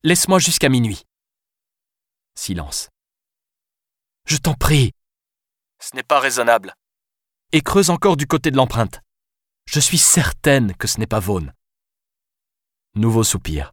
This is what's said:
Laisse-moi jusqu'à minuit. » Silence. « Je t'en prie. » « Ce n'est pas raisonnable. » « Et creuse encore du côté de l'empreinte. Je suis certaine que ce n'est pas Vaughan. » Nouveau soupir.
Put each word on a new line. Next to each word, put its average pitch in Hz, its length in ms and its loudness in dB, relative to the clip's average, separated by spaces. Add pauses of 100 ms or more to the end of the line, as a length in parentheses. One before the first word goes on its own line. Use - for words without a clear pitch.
Laisse-moi 180 360 2
jusqu'à 165 300 0
minuit. » 117 360 0 (1300)
Silence. « - 540 -8 (1400)
Je 151 100 -4
t'en 151 180 -2
prie. » « 147 380 2 (880)
Ce - 140 -16
n'est 127 80 -8
pas 143 180 2
raisonnable. » « 117 540 0 (760)
Et - 100 2
creuse 190 280 2
encore 175 260 2
du 139 100 -4
côté 156 240 0
de 131 60 -2
l'empreinte. 117 440 -2 (680)
Je - 140 -2
suis 170 180 0
certaine 131 760 2
que - 100 -8
ce - 120 -6
n'est 110 80 -4
pas 110 140 -2
Vaughan. » 90 320 -4 (1400)
Nouveau 113 300 2
soupir. 78 480 -4